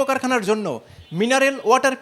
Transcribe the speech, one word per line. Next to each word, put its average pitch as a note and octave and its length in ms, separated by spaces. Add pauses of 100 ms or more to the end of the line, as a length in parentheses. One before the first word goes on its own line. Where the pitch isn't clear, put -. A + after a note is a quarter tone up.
কারখানার B3+ 400
জন্য G#3+ 180 (520)
মিনারেল C4+ 360 (120)
ওয়াটার C4 340